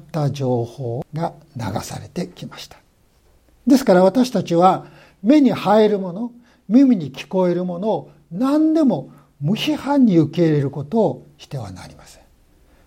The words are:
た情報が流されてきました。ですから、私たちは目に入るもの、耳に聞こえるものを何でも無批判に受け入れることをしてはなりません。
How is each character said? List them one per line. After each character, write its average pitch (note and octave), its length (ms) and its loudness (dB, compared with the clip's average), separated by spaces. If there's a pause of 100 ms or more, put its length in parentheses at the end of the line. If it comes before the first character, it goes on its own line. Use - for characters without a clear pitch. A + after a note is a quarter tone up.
(120)
た D3 180 -2
情 B2 340 -4
報 B2 400 -10 (100)
が E3 200 -6 (220)
流 A#2 60 -10 (180)
さ - 180 -12
れ - 100 -18
て - 200 -8
き - 180 -16
ま - 120 -18
し - 100 -18
た。 - 80 -20 (880)
で A#3+ 100 6
す - 80 2
か G3 100 4
ら、 F3+ 100 6
私 A#3 260 2
た F#3 120 -2
ち E3+ 120 -4
は F3 320 2 (360)
目 C#4+ 180 6
に A#3+ 120 4
入 G#3 360 2
る G3+ 100 -2
も F#3 140 -8
の、 A#3 200 -10 (360)
耳 B3 280 4
に D3 160 -8
聞 - 140 -16
こ F#3 220 0
え F3 60 0
る F3+ 100 -4
も F3 140 -8
の G3+ 100 -4
を E3+ 220 -4 (200)
何 D4 440 0
で D#4+ 80 2
も G3 280 0 (300)
無 D#3 140 -2
批 D4 220 -4
判 C4+ 300 2
に F3+ 120 4
受 D3 160 0
け F3 120 0
入 D#3 60 2
れ D3 80 0
る C#3 100 -2
こ C#3+ 140 -10
と A3+ 160 -2
を E3 260 -2 (120)
し - 80 -20
て C#3 120 -12
は G2+ 120 -14
な F2 160 -18
り D2 80 -20
ま - 120 -20
せ - 140 -20
ん。 - 20 -20 (640)